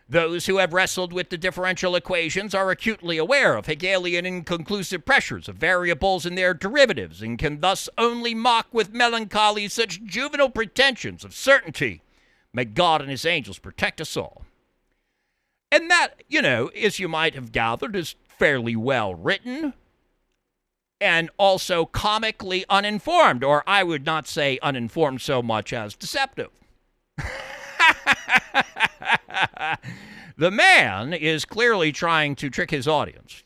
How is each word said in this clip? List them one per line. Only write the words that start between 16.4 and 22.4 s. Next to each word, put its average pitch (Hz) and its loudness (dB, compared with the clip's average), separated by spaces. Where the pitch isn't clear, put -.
know, 135 2
as - -2
you 180 -4
might 160 -2
have 127 -14
gathered, 120 -2
is 170 -6
fairly 123 2
well 110 0
written 214 -4
and 165 2
also 185 2
comically 208 -2